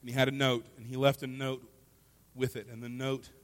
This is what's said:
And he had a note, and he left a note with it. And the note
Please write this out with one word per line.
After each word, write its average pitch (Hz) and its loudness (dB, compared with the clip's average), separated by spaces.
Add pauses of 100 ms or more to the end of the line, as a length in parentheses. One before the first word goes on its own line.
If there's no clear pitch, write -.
And 127 -12
he 120 -6
had 131 6
a 135 -2
note, 131 2 (100)
and 113 -16
he 127 -8
left 135 4
a 135 -8
note 131 -6 (680)
with 127 0
it. 107 -8
And 113 -12
the 120 -10
note 131 -4 (140)